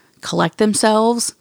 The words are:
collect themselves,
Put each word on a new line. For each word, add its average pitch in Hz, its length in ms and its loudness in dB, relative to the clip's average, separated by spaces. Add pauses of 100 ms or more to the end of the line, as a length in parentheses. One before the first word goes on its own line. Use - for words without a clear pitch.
(220)
collect 170 340 -2
themselves, 220 840 0